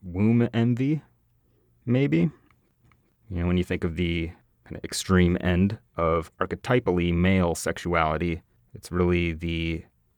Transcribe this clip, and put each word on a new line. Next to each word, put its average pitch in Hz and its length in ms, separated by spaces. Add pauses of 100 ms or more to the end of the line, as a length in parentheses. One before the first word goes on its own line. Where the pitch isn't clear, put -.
womb 107 520
envy, 123 500 (840)
maybe. 143 460 (1000)
You 87 120
know, 87 40
when 90 120
you 90 60
think 90 200
of 85 120
the 85 360 (340)
kinda - 180
extreme 180 560
end 107 380 (180)
of 82 340 (100)
archetypally 90 760
male 87 420
sexuality, 82 840 (320)
it's - 180
really 87 400
the 82 500 (360)